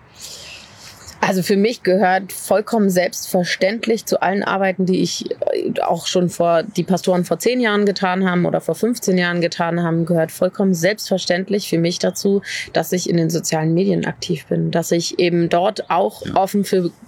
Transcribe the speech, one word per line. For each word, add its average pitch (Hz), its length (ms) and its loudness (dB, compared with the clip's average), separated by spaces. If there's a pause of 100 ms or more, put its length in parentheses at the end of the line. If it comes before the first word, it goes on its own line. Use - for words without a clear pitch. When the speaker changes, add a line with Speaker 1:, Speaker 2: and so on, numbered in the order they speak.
(1200)
Speaker 1:
Also 190 220 0
für 196 140 2
mich 214 260 2
gehört 185 500 2
vollkommen 208 580 2
selbstverständlich 190 1120 0
zu - 160 0
allen 196 220 0
Arbeiten, 190 420 0
die 185 160 2
ich, - 300 -4 (220)
äh, - 280 -2
auch 170 260 -2
schon 180 220 2
vor, 170 360 0
die - 180 -4
Pastoren 180 420 0
vor 165 140 -2
zehn 247 220 0
Jahren 208 260 2
getan 190 420 0
haben 175 160 2
oder 165 160 0
vor 165 140 -2
fünfzehn 214 420 0
Jahren 175 240 0
getan 170 420 -2
haben, 165 220 0
gehört 165 280 2
vollkommen 190 420 0
selbstverständlich 190 960 -2
für 170 80 2
mich 170 200 0
dazu, 196 440 0 (320)
dass 165 180 -2
ich 180 160 -2
in 170 80 2
den 165 140 2
sozialen 160 420 0
Medien 175 320 2
aktiv 165 420 -6
bin, 165 240 -2
dass 165 220 -2
ich 170 260 -2
eben 170 300 2
dort 180 420 0
auch 196 360 0
Speaker 2:
Ja. - 100 -4
Speaker 1:
offen 190 280 2
für 180 260 0 (180)